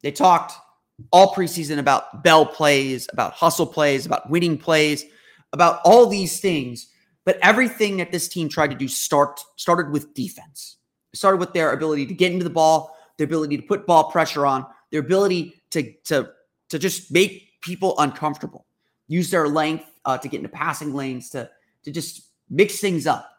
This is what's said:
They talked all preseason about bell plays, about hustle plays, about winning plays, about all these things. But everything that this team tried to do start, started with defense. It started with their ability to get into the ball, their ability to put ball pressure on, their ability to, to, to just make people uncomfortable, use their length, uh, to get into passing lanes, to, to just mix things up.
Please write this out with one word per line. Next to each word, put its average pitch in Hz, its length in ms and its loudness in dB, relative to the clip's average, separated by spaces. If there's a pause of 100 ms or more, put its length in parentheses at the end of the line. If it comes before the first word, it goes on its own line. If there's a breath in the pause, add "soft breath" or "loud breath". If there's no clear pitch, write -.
They 143 100 -6
talked 180 420 2 (580)
all 190 240 8
preseason 165 420 -4
about 139 460 -2
bell 156 220 8
plays, 139 680 0
about 117 200 -4
hustle 165 340 0
plays, 143 380 0
about - 240 -6
winning 165 280 0
plays, 151 480 0 (480 soft breath)
about 170 320 2
all 226 220 10
these 190 320 -6
things. 139 480 -6 (360)
But 185 200 0
everything 220 540 2
that 170 140 -6
this 170 160 -6
team 160 220 -6
tried 147 220 -2
to 131 40 -8
do 131 120 -6
start, - 540 -2 (140)
started 170 360 -2
with 147 240 -6
defense. - 640 -14 (360)
It - 40 -16
started 196 200 2
with 180 160 -6
their 156 200 0
ability 147 340 -4
to 190 80 -10
get 180 160 0
into 180 140 -4
the 170 40 -4
ball, 160 480 0 (200 loud breath)
their 151 80 0
ability 151 320 -4
to 147 60 -10
put 202 220 -4
ball 160 240 4
pressure 156 360 -2
on, 131 200 -2 (240 soft breath)
their 151 120 -4
ability 185 600 0 (100)
to, 131 220 -4 (120)
to, 135 260 -2 (380)
to 160 100 -8
just 180 320 -6
make - 500 -2
people 180 380 -4
uncomfortable, 147 680 -6 (420)
use 175 220 -2
their 160 180 0
length, 156 380 -2 (200)
uh, 131 120 -2
to 135 120 -14
get - 80 -8
into - 120 -10
passing 151 460 -8
lanes, 131 340 -10
to, 120 180 -12 (360)
to 147 80 -14
just - 380 -12 (200)
mix 202 300 0
things 170 260 -2
up. 135 340 -2